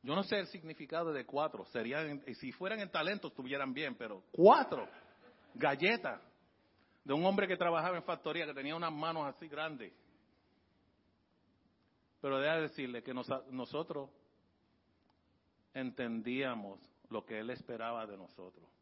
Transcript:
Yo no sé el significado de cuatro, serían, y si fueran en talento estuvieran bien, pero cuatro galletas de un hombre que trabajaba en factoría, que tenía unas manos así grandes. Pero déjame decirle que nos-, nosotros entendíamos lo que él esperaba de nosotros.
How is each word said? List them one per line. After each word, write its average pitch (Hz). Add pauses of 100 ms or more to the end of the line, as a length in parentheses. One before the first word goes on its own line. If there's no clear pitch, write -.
Yo 139
no 196
sé 202
el 175
significado 160
de 131
cuatro, 143
serían, 143
y 123
si 131
fueran 196
en 196
talento 175
estuvieran 135
bien, 135
pero 107
cuatro 190 (680)
galletas 147 (840)
de 139
un 160
hombre 196
que 180
trabajaba 175
en 165
factoría, 160
que 147
tenía 139
unas 165
manos 156
así -
grandes. 147 (2250)
Pero 139
déjame 156
decirle 127
que 131
nos-, 127
nosotros 139 (1700)
entendíamos 120 (280)
lo 110
que 110
él 113
esperaba 117
de 101
nosotros. 90 (140)